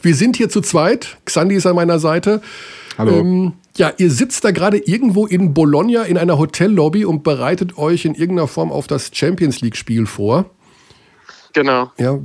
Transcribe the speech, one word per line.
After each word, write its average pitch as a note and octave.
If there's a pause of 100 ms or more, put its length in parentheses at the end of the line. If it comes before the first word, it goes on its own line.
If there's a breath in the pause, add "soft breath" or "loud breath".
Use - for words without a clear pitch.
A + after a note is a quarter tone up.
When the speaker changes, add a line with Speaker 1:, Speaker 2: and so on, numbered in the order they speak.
Speaker 1:
wir E3
sind A3
hier A3
zu G#3
zweit. E3+
Xandi F#3
ist F#3
an F3+
meiner E3+
Seite. E3+ (560 loud breath)
Speaker 2:
Hallo. -
Speaker 1:
Ähm, F3+ (240)
ja, D#3
ihr F3+
sitzt D#3+
da G#3+
gerade F#3+
irgendwo G#3
in F3+
Bologna E3
in F3
einer E3+
Hotellobby E3+
und D#3
bereitet D#3
euch E3
in D#3
irgendeiner E3+
Form E3
auf C#3+
das -
Champions D#3+
League-Spiel A2+
vor. A#2 (1080 soft breath)
Speaker 3:
Genau. B2+
Speaker 1:
Ja, C3